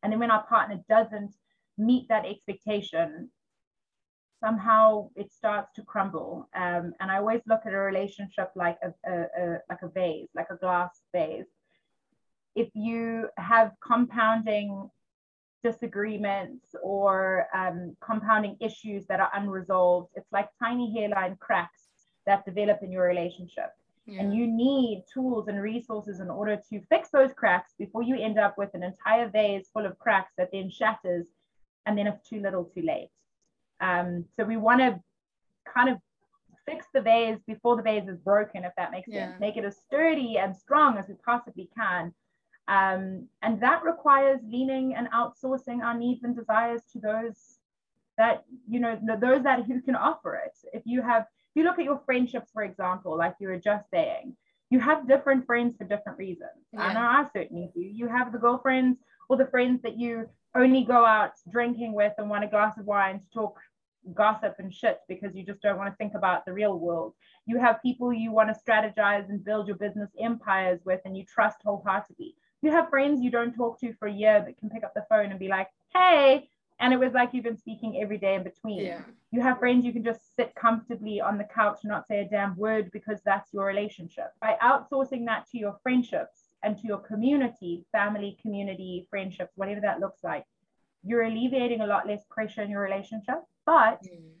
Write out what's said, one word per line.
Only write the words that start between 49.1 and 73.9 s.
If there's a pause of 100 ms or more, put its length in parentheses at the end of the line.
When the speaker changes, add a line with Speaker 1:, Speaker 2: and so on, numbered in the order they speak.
Speaker 1:
those
that
who
can
offer
it. (180)
If
you
have,
if
you
look
at
your
friendships,
for
example,
like
you
were
just
saying, (340)
you
have
different
friends
for
different
reasons. (260)
I
Speaker 2:
Yeah.
Speaker 1:
know
I
certainly
do.
You
have
the
girlfriends (300)
or
the
friends
that
you (240)
only
go
out (200)
drinking
with
and
want
a
glass
of
wine
to
talk (540)
gossip
and
shit
because
you
just
don't
wanna
think
about
the
real
world. (340)
You
have
people
you
wanna
strategize
and
build
your
business (100)
empires
with
and
you
trust
wholeheartedly. (260)
You
have
friends
you
don't
talk
to